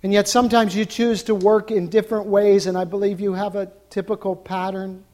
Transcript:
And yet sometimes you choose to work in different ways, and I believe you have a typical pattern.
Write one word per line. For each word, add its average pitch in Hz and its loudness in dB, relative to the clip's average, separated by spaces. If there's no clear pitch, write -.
And 196 0
yet 202 4
sometimes 226 2
you 214 0
choose 233 0
to 214 0
work 208 2
in 180 -2
different 214 -2
ways, 202 4
and 185 -2
I 185 -2
believe 196 -4
you 202 -2
have 196 -4
a 196 -6
typical 202 -6
pattern. 190 -8